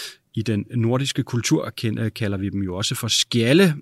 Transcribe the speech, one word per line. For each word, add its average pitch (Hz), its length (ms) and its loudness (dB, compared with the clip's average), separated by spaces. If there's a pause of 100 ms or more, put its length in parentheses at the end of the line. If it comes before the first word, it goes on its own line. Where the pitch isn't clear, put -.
(340)
I 113 80 -2
den 104 280 -2
nordiske 123 520 0
kultur 120 480 0 (100)
ken-, 110 300 -2
kalder 101 280 -2
vi 98 100 -4
dem 98 140 -2
jo 90 140 -4
også 107 180 -2
for 113 140 -4
skjalde, 139 720 4